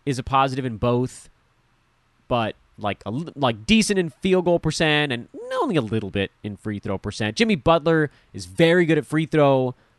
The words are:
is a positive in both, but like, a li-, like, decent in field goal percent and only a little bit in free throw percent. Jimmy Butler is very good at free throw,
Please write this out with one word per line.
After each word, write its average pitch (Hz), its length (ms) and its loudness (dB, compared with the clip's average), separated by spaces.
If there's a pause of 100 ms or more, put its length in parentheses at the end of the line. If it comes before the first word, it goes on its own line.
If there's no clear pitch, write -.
is 131 140 -2
a 131 40 -6
positive 135 420 0
in 117 120 -6
both, 123 520 -2 (1000)
but 113 280 -2 (220)
like, 104 280 -6
a 110 40 -6
li-, 151 240 -8
like, 117 320 -2
decent 208 320 4
in 170 120 -2
field 185 340 0
goal 170 140 2
percent 151 540 0
and 120 160 -6 (240)
only 349 240 -2
a 139 60 2
little 107 280 -4
bit 98 200 -2 (120)
in 104 140 -10
free 107 220 -8
throw 98 200 -6
percent. 107 380 -6
Jimmy 220 200 2
Butler 160 540 2 (220)
is 92 140 -12
very 165 380 4
good 156 140 2
at - 80 -2
free 156 200 -2
throw, 135 480 2 (240)